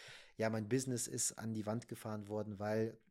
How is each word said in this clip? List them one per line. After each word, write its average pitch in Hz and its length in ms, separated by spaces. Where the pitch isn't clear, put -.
„Ja, 110 140
mein 110 180
Business 127 380
ist - 320
an 113 160
die 107 100
Wand 110 240
gefahren 107 400
worden, 107 300
weil 110 400